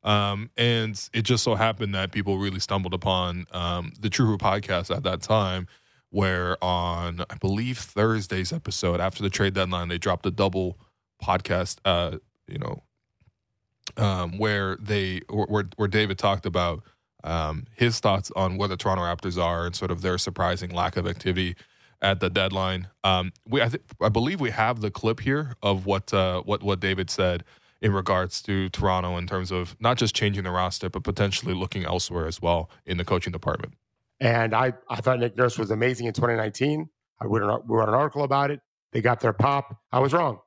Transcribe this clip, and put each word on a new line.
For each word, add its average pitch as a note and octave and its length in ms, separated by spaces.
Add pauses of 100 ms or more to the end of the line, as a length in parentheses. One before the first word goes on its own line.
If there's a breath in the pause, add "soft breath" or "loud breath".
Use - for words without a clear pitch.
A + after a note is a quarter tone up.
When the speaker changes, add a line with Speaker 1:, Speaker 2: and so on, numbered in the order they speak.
Speaker 1:
Um, G#2 520
and A#2 420 (160)
it A#2 100
just A#2 200
so A#2 120
happened G#2+ 380
that F#2+ 200
people G2 240
really F#2+ 240
stumbled F#2+ 320
upon, F2+ 580
um, F2 480
the G#2+ 100
True A#2 180
Hoop G#2 140
podcast F#2+ 540
at - 80
that F2+ 180
time, F#2 460 (420 soft breath)
where F2+ 540
on, F2 680
I - 60
believe, A2+ 420
Thursday's G2+ 760
episode, F2+ 480
after F#2+ 220
the G2 60
trade G2 260
deadline, F2+ 340
they F2 80
dropped F2+ 280
a F#2+ 60
double F#2 480 (420 soft breath)
podcast, F2+ 600
uh, E2+ 340 (300)
you - 120
know, - 240 (1120)
um, F#2 400
where G2+ 400
they, G2 520
where, G#2 180
where, G#2 280
where G#2+ 140
David G2+ 280
talked G2 280
about, F2 360 (440 soft breath)
um, D#2 400 (100)
his A#2 240
thoughts G2 380
on F#2 200
where G2+ 120
the F#2 80
Toronto F#2+ 260
Raptors F2 380
are E2+ 240
and F2 100
sort F2+ 160
of F2 100
their F2+ 160
surprising F2+ 540
lack F2 240
of F2+ 100
activity F2+ 500 (460 soft breath)
at G2 180
the F2+ 120
deadline. F#2 560 (160)
Um, F#2 280 (160)
we, C3 140
I A#2+ 80
th-, - 140 (180)
I G#2 80
believe C3 320
we B2 80
have A2+ 320
the G#2+ 80
clip A2+ 300
here C#3 420
of G2 240
what, G2 260
uh, F#2 300
what, G#2 220
what G2 160
David F#2+ 320
said F2+ 320 (360 soft breath)
in G#2 140
regards F#2 480
to F#2+ 280
Toronto F#2 480
in F2+ 100
terms F#2 240
of F2+ 280
not A#2+ 180
just A2+ 180
changing G2+ 280
the F#2 60
roster, F2+ 400
but - 140
potentially G2+ 500
looking F2+ 320
elsewhere F2 400
as E2 160
well E2+ 300 (160 soft breath)
in F#2 100
the F2 80
coaching F2+ 260
department. - 440 (440)
Speaker 2:
And A2+ 360
I, B2+ 180 (160)
I B2 60
thought B2+ 240
Nick A#2 180
Nurse B2 220
was G#2+ 100
amazing A#2+ 380
in A2 60
twenty A#2 220
nineteen. C#3 540 (300)
I - 60
wrote G#2+ 180
an, A2 240
wrote A2+ 200
an G#2+ 60
article C#3+ 300
about C#3 260
it. C#3+ 120 (320)
They A#2 80
got A#2+ 180
their A2+ 140
Pop. C3+ 460 (120)
I B2 80
was C3+ 120
wrong. D3 360